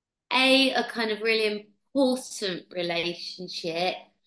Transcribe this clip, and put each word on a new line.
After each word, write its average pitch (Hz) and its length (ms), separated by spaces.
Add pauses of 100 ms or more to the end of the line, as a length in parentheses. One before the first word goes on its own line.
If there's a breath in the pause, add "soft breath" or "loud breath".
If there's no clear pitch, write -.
(320)
A, 262 400
a 240 120
kind 226 260
of 208 100
really 220 240
important 214 1300
relationship. 170 1200 (320)